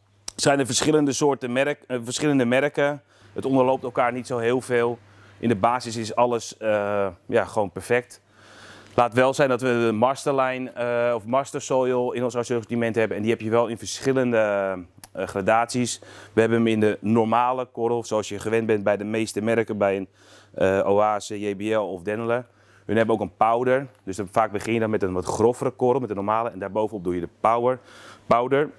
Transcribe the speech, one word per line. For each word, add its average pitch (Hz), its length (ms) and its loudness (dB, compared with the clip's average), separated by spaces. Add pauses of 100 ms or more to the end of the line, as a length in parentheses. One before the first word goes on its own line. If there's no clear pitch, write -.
(360)
zijn 143 240 2
er 139 60 2
verschillende 143 460 2
soorten 131 400 0
merk-, 139 360 -2
eh, 127 160 -4
verschillende 135 420 0
merken. 143 560 0 (320)
Het - 120 -8
onderloopt 131 380 2
elkaar 120 300 -2
niet 127 140 -10
zo 127 100 -4
heel 117 240 0
veel. 120 380 -2 (400)
In 117 100 0
de 117 60 4
basis 117 400 0
is 107 200 -6
alles, 117 420 0
eh, 104 500 0 (180)
ja, 107 200 2
gewoon 101 260 -2
perfect. - 500 -4 (760)
Laat 120 180 4
wel 127 200 4
zijn 139 160 2
dat 123 120 0
we 131 60 0 (180)
de 113 60 2
masterline, 131 800 0
eh, 120 440 -2
of 104 100 -8
master 135 360 -2
soil 127 500 0
in 120 120 -4
ons 120 120 -4
assortiment 117 600 -2
hebben. 110 220 0
En 104 60 -4
die 113 80 2
heb 113 100 -2
je 110 80 -6
wel 117 180 2
in 113 100 -8
verschillende, 123 600 0 (720)
eh, 92 160 -6
gradaties. 113 720 0 (340)
We 107 60 4
hebben 113 180 4
hem 113 100 4
in 110 120 2
de 107 220 2
normale 117 640 2
korrel, 117 380 -4
zoals 107 260 -2
je 101 100 -8
gewend 113 260 0
bent 107 180 0
bij 101 140 4
de 101 60 -8
meeste 107 380 -4
merken, 113 360 0
bij 98 200 2
een, 95 100 -6 (460)
eh, 95 360 2
Oase, 104 500 0
J 101 160 -4
B 95 60 -10
L 110 180 0
of 92 220 -6
Dennelen. 117 460 -4 (380)
Hun 104 120 0
hebben 113 180 4
ook 104 60 -4
een 92 160 -6
powder. 127 500 2 (160)
Dus 95 120 -8
dan 101 160 -6
vaak 110 200 2
begin 104 220 -4
je 117 60 0
dan 110 100 0
met 104 140 0
een 92 100 -2
wat 90 120 -2
grovere 123 440 0
korrel, 127 300 0
met 117 100 -6
de 101 60 -4
normale. 107 340 -2
En 95 100 -10
daarbovenop 101 440 -4
doe 90 120 -2
je 87 60 -4
de 82 80 -8 (100)
power, 120 400 2 (480)
powder. 131 520 2